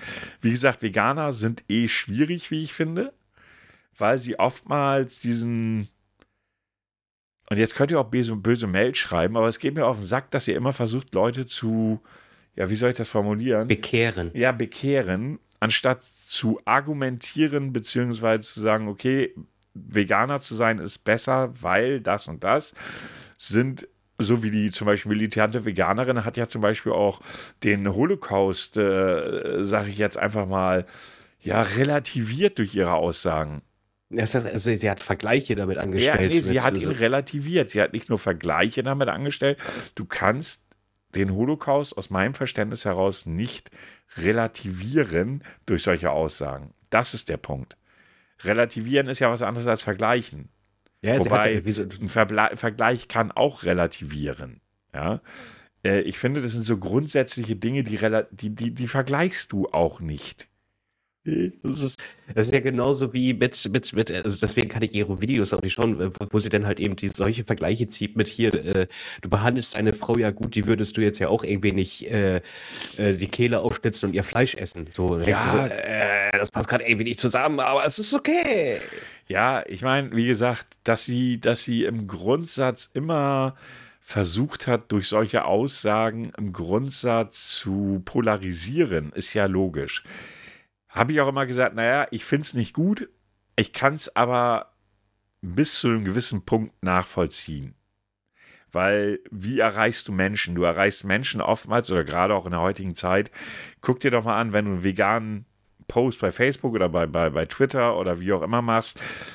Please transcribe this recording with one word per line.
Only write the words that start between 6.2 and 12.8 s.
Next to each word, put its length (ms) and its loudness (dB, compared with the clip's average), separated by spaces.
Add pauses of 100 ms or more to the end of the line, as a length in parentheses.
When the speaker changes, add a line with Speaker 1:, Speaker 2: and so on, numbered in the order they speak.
Speaker 1:
und 80 0
jetzt 180 2
könnt 160 2
ihr 100 4
auch 100 -2
böse, 260 0
böse 300 2
Mails 320 2
schreiben, 380 2
aber 120 4
es 100 -2
geht 160 -2
mir 120 2
auf 120 2
den 80 -6
Sack, 240 -2
dass 180 -2
ihr 80 0
immer 160 0
versucht, 420 -4
Leute 320 0
zu, 540 0 (540)
ja, 160 -2
wie 60 2
soll 140 2